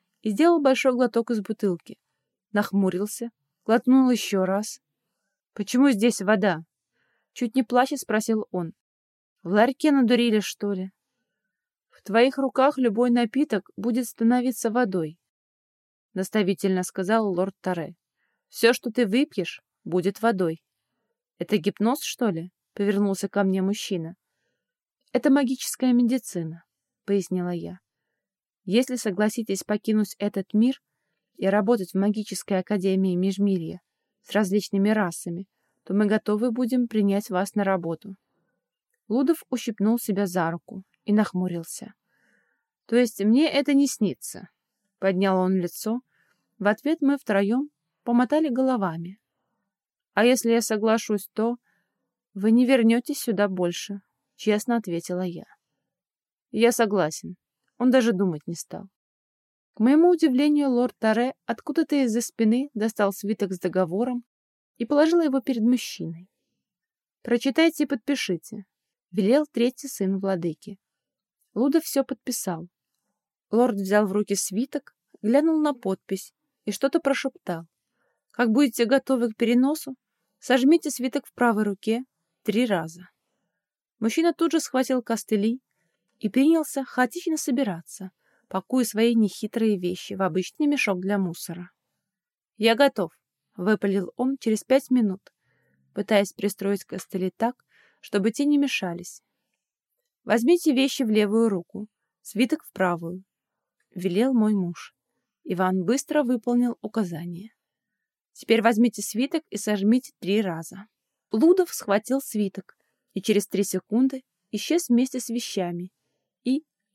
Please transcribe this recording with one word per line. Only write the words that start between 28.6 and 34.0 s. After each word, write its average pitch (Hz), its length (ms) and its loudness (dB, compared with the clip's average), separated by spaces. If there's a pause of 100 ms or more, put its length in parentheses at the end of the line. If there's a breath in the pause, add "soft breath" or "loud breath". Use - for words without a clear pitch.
«Если 247 320 0
согласитесь 214 680 -2
покинуть 214 540 -2
этот 202 360 -4
мир 233 260 2 (560)
и - 100 -4
работать 202 460 0
в 190 60 -2
магической 202 600 -2
академии 190 560 0
Межмирья 185 680 -2 (420)